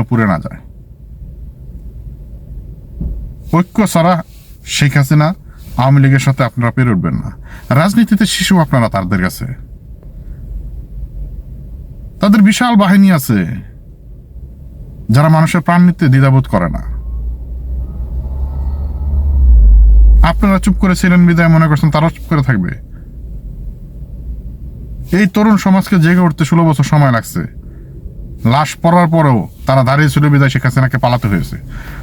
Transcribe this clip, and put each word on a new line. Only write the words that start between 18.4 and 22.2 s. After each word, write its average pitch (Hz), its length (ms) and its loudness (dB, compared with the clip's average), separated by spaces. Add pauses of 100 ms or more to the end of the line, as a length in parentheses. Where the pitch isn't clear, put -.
আপনারা 190 300 2
চুপ 185 200 2
করে 185 180 2
ছিলেন 180 300 4
বিধায় 170 280 4
মনে 160 140 4
করছেন 151 220 2
তারাও 156 200 0
চুপ - 180 -10